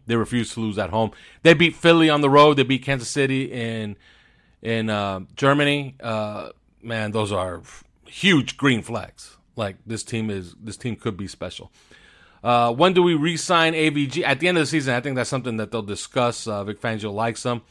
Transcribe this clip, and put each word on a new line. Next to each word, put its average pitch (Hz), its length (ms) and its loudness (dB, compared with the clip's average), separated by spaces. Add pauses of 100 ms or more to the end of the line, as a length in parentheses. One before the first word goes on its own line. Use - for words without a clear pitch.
They 117 80 0
refuse 113 380 -2
to 117 60 -8
lose 107 160 -4
at 95 140 -4
home. 110 220 0 (320)
They 165 100 8
beat 160 220 2
Philly 165 340 6
on 147 100 2
the 143 80 4
road. 147 280 8
They 135 80 4
beat 131 180 -2
Kansas 131 260 -4
City 135 360 -2
in, 113 520 -6 (640)
in, 110 300 -2
uh, 101 300 -2 (160)
Germany. 143 640 2
Uh, 107 480 -6 (340)
man, 110 300 -6
those 107 180 -2
are 92 280 -4
f-, - 260 -20 (240)
huge 175 480 2
green 123 260 0
flags. - 540 -12 (180)
Like, 101 220 -6 (100)
this 107 160 -8
team 110 280 -4
is, 92 300 -8
this 107 160 -14
team 113 200 -8
could 104 200 -6
be 95 120 -10
special. - 420 -14 (720)
Uh, 120 280 2
when 165 220 4
do 180 100 6
we 175 120 4
re-sign 165 600 2
A 156 140 2
V 143 180 0
G? 139 160 -4
At 131 160 0
the 165 100 0
end 180 100 2
of 156 40 4
the 139 40 0
season, 135 260 -2
I 120 80 0
think 131 160 -6
that's 123 140 -4
something 123 260 -4
that 107 160 -6
they'll 113 80 -2
discuss. 113 680 -4
Uh, 104 160 -6
Vic 104 160 -8
Fangio 110 320 -6
likes 110 320 -4
him. 120 280 -4